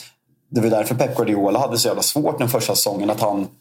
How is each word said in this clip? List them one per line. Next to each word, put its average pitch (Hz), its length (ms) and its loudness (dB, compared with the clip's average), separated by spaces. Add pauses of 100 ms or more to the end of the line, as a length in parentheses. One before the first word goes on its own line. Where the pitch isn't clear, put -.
(520)
det 117 100 0
var 113 80 2
därför 110 260 0
Pep 131 220 -2
Guardiola 104 420 2
hade 123 180 0
så 113 100 0
jävla 95 160 -2
svårt 151 360 0
den 123 100 0
första 117 260 0
säsongen, 101 340 0
att 107 120 -2
han 98 260 0 (140)